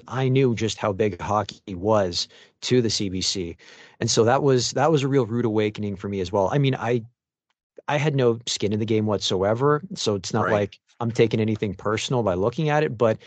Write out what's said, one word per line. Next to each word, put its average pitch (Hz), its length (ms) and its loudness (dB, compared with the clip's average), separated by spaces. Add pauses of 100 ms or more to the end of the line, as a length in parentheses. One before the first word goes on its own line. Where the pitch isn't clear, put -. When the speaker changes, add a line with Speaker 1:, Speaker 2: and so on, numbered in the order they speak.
Speaker 1:
I 131 220 -2
knew 127 260 4
just 107 240 -2
how 110 140 0
big 98 280 -2
hockey 101 540 -4
was 92 540 0 (320)
to 127 220 2
the 113 80 0
C 101 180 -4
B 92 140 -6
C. 85 340 -4 (420)
And 120 120 -2
so 117 140 4
that 131 180 4
was, 131 300 2
that 143 200 2
was 143 100 4
a 139 60 0
real 135 180 2
rude 117 200 0
awakening 107 500 0
for 101 120 -8
me 101 120 -4
as 90 100 -4
well. 98 220 2
I 143 60 2
mean, 135 180 2
I, 117 260 -2 (840)
I 143 80 0
had 147 180 0
no 123 320 2
skin - 280 -2
in 107 60 0
the 113 40 -2 (100)
game 107 120 2
whatsoever, 107 760 0 (120)
so 113 200 -2
it's 95 200 -6
not 107 100 0
Speaker 2:
Right. 90 80 0
Speaker 1:
like 104 260 0 (220)
I'm 117 100 -2
taking 113 300 2
anything 107 340 -2
personal 110 480 -2
by 98 120 0
looking 123 340 -2
at 147 140 0
it, 139 160 -4
but 110 280 2